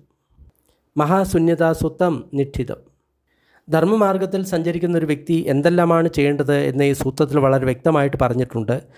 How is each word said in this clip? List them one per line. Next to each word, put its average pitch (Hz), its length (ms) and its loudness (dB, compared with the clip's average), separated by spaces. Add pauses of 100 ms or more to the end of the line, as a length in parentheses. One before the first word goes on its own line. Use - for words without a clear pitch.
(960)
മഹാശൂന്യതാ 165 760 2
സുത്തം 160 420 -2 (200)
നിഷ്ഠിതം. 139 460 -4 (880)
ധർമ്മമാർഗത്തിൽ 190 760 0
സഞ്ചരിക്കുന്ന 170 540 -2
ഒരു 160 80 0
വ്യക്തി 147 300 -2 (120)
എന്തെല്ലാമാണ് 170 600 2
ചെയ്യേണ്ടത് 143 460 0 (140)
എന്ന് 139 160 0
ഈ 139 160 2
സൂത്രത്തിൽ 143 380 -2
വളരെ 135 260 2
വ്യക്തമായിട്ട് 135 580 0
പറഞ്ഞിട്ടുണ്ട്. 120 520 -2 (240)